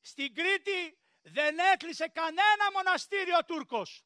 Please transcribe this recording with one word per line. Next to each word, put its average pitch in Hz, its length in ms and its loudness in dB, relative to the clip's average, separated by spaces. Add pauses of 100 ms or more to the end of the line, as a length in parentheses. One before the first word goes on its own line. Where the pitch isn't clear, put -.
Στην 277 320 -10
Κρήτη 359 640 -4 (240)
δεν 302 360 -2 (160)
έκλεισε 330 340 -4
κανένα 392 680 2
μοναστήριο 370 640 0
ο 330 80 2
Τούρκος. 262 600 -8